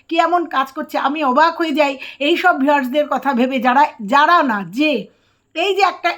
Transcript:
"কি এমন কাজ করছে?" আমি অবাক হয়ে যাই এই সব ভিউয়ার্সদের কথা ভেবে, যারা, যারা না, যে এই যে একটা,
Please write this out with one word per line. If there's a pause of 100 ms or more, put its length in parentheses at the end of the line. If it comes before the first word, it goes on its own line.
"কি (100)
এমন (120)
কাজ
করছে?"
আমি
অবাক
হয়ে
যাই (240)
এই
সব
ভিউয়ার্সদের
কথা
ভেবে, (100)
যারা, (300)
যারা (140)
না, (200)
যে (640)
এই
যে
একটা,